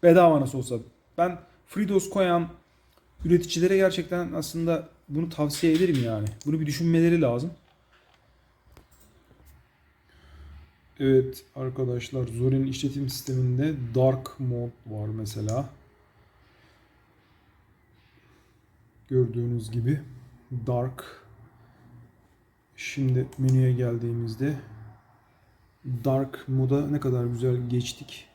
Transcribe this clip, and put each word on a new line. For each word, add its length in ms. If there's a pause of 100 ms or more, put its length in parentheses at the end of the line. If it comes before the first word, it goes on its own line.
Bedava 380
nasıl 160
olsa. 220 (380)
Ben 220 (260)
FreeDOS 440
koyan 400 (760)
üreticilere 520
gerçekten 560
aslında 560 (200)
bunu 200
tavsiye 440
ederim 300
yani. 240 (180)
Bunu 140
bir 60
düşünmeleri 560
lazım. 300 (3500)
Evet 460 (100)
arkadaşlar, 720
Zorin 400
işletim 420
sisteminde 640 (220)
Dark 440
Mode 320 (140)
var 220
mesela. 600 (3500)
Gördüğünüz 640
gibi 280 (680)
Dark. 580 (1500)
Şimdi 520 (100)
menüye 360
geldiğimizde 840 (1500)
Dark 440
Mode'a 400
ne 120
kadar 260
güzel 440
geçtik. 640